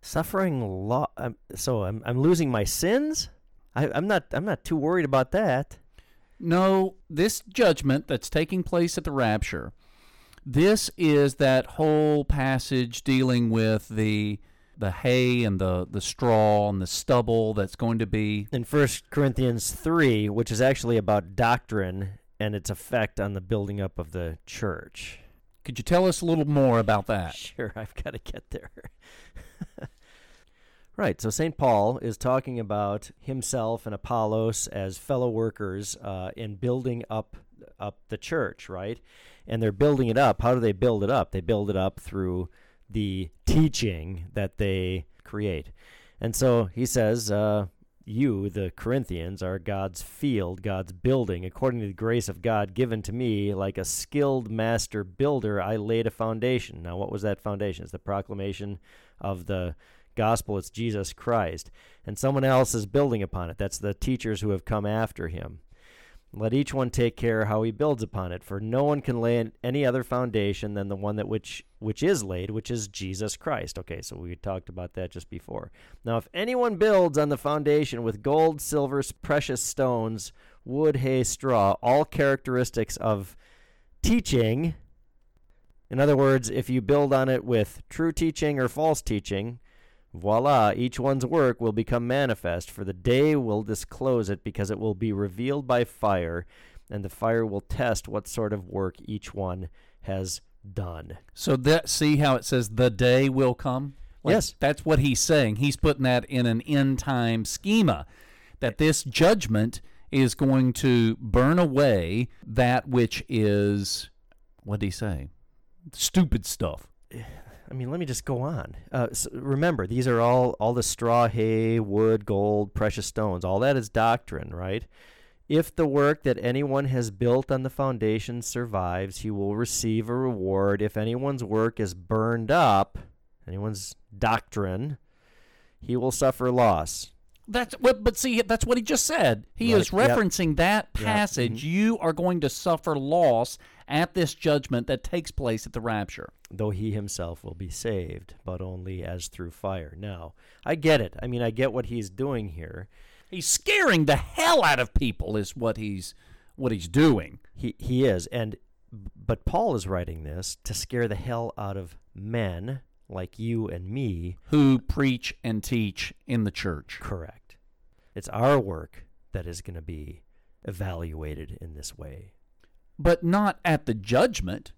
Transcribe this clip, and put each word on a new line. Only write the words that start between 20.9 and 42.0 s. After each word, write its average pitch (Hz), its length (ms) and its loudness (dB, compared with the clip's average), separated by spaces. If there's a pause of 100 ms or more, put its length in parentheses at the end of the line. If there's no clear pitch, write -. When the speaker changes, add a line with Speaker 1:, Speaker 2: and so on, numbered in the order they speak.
Speaker 1:
about 98 380 0
doctrine 101 840 -2 (200)
and 104 140 -2
its 101 160 -6
effect 107 500 -2
on 101 140 -2
the 95 80 -6
building 101 400 -4
up 95 160 -6
of 80 140 -8
the 85 340 -6
church. - 760 -10 (420)
Speaker 2:
Could - 160 -10
you - 40 -8
tell 180 220 4
us 180 160 0
a 175 40 -4
little 160 200 2
more 135 320 4
about 107 300 2
that? 92 260 -2
Speaker 1:
Sure, - 400 -10
<laughs> - 40 -12
I've 110 180 -12
gotta - 240 -10
get - 320 -14
there. - 180 -12 (1120)
<laughs> - 80 -14 (1080)
Right, 175 220 0
so 110 100 -2
Saint 156 280 -2
Paul 120 400 4
is 113 200 -6
talking 127 400 -2
about 104 600 -4
himself 117 640 -4
and 104 80 -8
Apollos 110 720 0
as 95 300 -6
fellow 127 320 -2
workers, 104 680 -6
uh, 95 400 -8
in 104 180 -10
building 123 540 -2
up, 110 260 -6 (420)
up 101 300 -10
the 110 100 -8
church, - 520 -6
right? 101 320 -8 (440)
And 113 160 -2
they're 107 120 2
building 131 340 4
it 113 100 2
up. 127 240 4
How 117 120 4
do 127 80 2
they 113 100 4
build 104 320 2
it 101 60 0
up? 127 240 0
They 95 80 -4
build 101 280 0
it 101 60 0
up 95 240 -2
through 90 500 -4 (400)